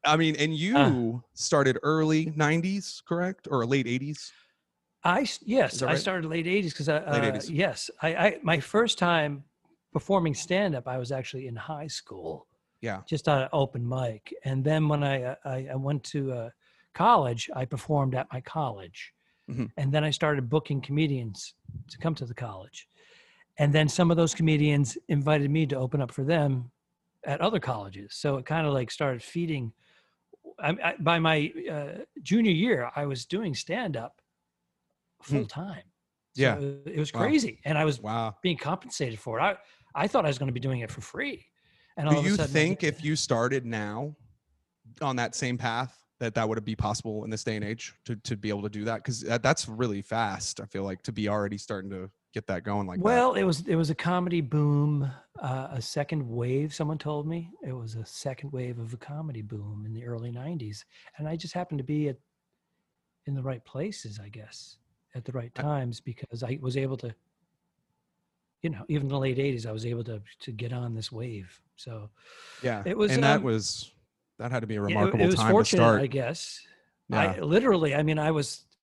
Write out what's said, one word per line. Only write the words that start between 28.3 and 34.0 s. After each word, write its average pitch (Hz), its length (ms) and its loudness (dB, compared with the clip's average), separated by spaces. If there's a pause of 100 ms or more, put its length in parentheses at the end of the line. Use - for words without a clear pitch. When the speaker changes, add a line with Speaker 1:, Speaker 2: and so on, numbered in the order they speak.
Speaker 2:
it 127 80 -6
kinda, 151 260 0
like, 127 200 0
started 131 320 -2
feeding. 151 500 -4 (840)
I, 147 100 0 (140)
I, 170 160 0
by 165 200 4
my, 156 320 2 (180)
uh, 147 340 -8 (180)
junior 208 300 4
year, 156 440 2
I 147 120 -2
was 131 180 -6
doing 180 300 -4
stand-up 156 680 -6 (1000)